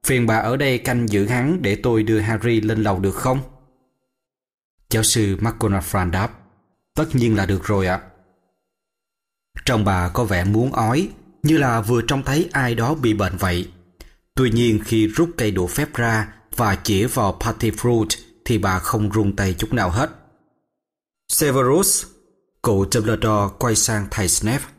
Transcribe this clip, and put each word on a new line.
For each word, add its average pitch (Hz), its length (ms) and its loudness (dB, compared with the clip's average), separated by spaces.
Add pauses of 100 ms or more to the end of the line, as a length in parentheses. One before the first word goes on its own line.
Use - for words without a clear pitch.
phiền 123 200 2
bà 110 100 2
ở 117 200 0
đây 135 220 0
canh 120 300 0
giữ 101 180 2
hắn 135 360 0
để 104 140 0
tôi 113 260 2
đưa 110 180 2
Harry 110 400 0
lên 107 220 0
lầu 101 160 0
được 95 160 0
không?" 131 260 0 (1500)
Giáo 110 120 2
sư 101 380 2
McGonagall 98 720 0
đáp, 92 300 -2 (540)
"Tất 156 100 0 (100)
nhiên 117 220 4
là 98 100 0
được 92 180 -2
rồi 98 220 0
ạ." 92 140 -2 (1600)
Trông 110 200 2
bà 90 240 0
có 120 160 0
vẻ 92 200 0
muốn 110 280 2
ói, 123 360 0 (340)
như 156 160 2
là 120 220 0
vừa 117 220 0
trông 135 200 -2
thấy 143 300 0
ai 123 220 0
đó 117 200 0
bị 123 200 0
bệnh 92 220 -2
vậy. 90 360 -2 (600)
Tuy 127 160 2
nhiên 113 340 2
khi 110 220 2
rút 160 300 0
cây 107 140 0
đũa 90 160 0
phép 143 280 -4
ra 113 400 -2 (220)
và 107 180 0
chỉ 101 300 0
vào 110 360 -2
Patty 113 300 -2
Fruit 113 360 0 (380)
thì 113 140 0
bà 95 200 0
không 104 320 -2
run 101 260 0
tay 95 180 -2
chút - 180 -4
nào 101 180 0
hết. 120 200 0 (1160)
"Severus," 139 760 2 (580)
cụ 98 280 2
Dumbledore 110 680 0
quay 117 180 0
sang 104 340 -2
thầy 95 180 -2
Snape. 117 360 -2 (140)